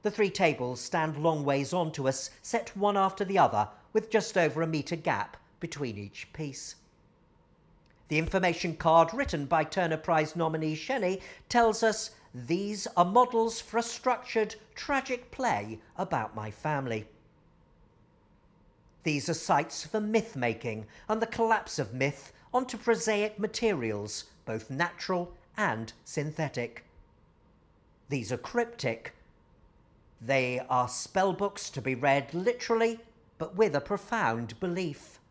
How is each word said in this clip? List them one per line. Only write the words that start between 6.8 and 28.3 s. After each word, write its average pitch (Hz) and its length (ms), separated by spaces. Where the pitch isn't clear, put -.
The 151 100
information 175 580
card 165 380
written 185 320
by 160 160
Turner 160 340
Prize 156 380
nominee 156 400
Sheni 190 480
tells 233 360
us, 214 260
"These 180 640
are 175 80
models 226 560
for - 180
a 233 40
structured, 233 760
tragic 262 560
play 113 500
about 117 380
my 107 160
family." 131 560
These 147 240
are 165 60
sites 160 520
for 214 140
myth-making 123 880
and 220 140
the 226 60
collapse 226 500
of 117 160
myth 135 380
onto 247 240
prosaic 214 600
materials, 123 840
both 113 260
natural 175 640
and 117 360
synthetic. 147 800
These 127 240